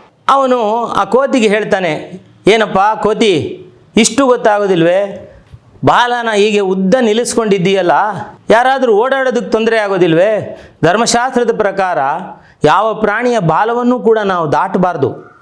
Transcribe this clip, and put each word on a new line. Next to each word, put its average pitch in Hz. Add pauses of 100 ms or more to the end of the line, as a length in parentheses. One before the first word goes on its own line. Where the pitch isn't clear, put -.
(280)
ಅವನು 247
ಆ 190
ಕೋತಿಗೆ 226
ಹೇಳ್ತಾನೆ, 190 (260)
"ಏನಪ್ಪ 208 (240)
ಕೋತಿ, 196 (320)
ಇಷ್ಟು 233
ಗೊತ್ತಾಗೋದಿಲ್ವೇ? 202 (580)
ಬಾಲನ 233
ಹೀಗೆ 208
ಉದ್ದ 190
ನಿಲ್ಲಿಸ್ಕೊಂಡಿದ್ದೀಯಲ್ಲ, 202 (580)
ಯಾರಾದ್ರೂ 247
ಓಡಾಡೋದಕ್ಕೆ 254
ತೊಂದರೆ 226
ಆಗೋದಿಲ್ವೇ? 190 (220)
ಧರ್ಮಶಾಸ್ತ್ರದ 233
ಪ್ರಕಾರ 190 (680)
ಯಾವ 196
ಪ್ರಾಣಿಯ 220
ಬಾಲವನ್ನೂ 226
ಕೂಡ 220
ನಾವು 180
ದಾಟಬಾರ್ದು, 175 (120)